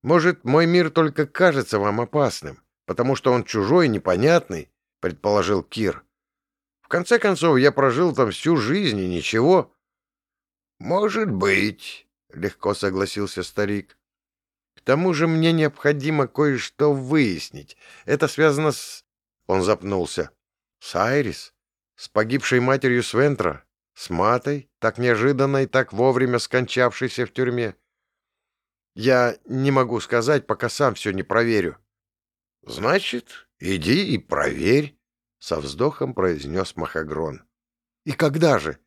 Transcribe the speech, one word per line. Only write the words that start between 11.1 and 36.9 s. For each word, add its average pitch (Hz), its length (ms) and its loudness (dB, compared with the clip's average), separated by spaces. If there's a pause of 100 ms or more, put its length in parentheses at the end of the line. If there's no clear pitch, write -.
быть», 98 760 -2 (220)
легко 95 460 -4
согласился 98 680 -4
старик. 101 560 -6 (800)
«К - 60 -20
тому 165 320 0
же 156 140 2
мне 160 240 2
необходимо 147 760 0
кое-что 143 680 0
выяснить. 127 840 -2 (300)
Это 143 220 0
связано 151 460 2
с...» - 300 -12 (440)
Он 95 160 2
запнулся. 92 680 -2 (500)
«С - 160 -14
Айрис? 117 580 -2 (420)
С - 140 -20
погибшей 123 500 0
матерью 127 420 2
Свентра? 117 640 -2 (300)
С - 140 -16
Матой, 120 600 0 (100)
так 110 180 -2
неожиданно 135 680 2
и - 20 0
так 127 280 -2
вовремя 123 440 2
скончавшейся 123 880 -2
в - 60 -20
тюрьме?» 120 440 -2 (1160)
«Я 123 520 2
не 135 260 0
могу 123 300 2
сказать, 123 440 0
пока 113 240 -4
сам 127 260 0
всё - 160 -4
не 95 120 -4
проверю». 107 540 0 (840)
«Значит, 147 840 -4 (120)
иди 98 540 0
и 104 40 0
проверь», 78 840 0 (400)
со 80 200 -4
вздохом 117 540 -4
произнёс 85 640 -4
Махагрон. 78 680 -6 (600)